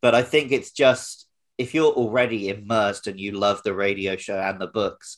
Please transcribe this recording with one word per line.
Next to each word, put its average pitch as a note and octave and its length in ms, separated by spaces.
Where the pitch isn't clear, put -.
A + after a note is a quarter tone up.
But A#2 120
I B2 80
think C#3 300
it's - 180
just, - 560
if B2 160
you're D#3 200
already A2+ 580
immersed G2+ 560
and G2 120
you G2 140
love G2+ 300
the G#2 100
radio G2 440
show G2+ 220
and F#2+ 220
the F#2+ 60
books - 520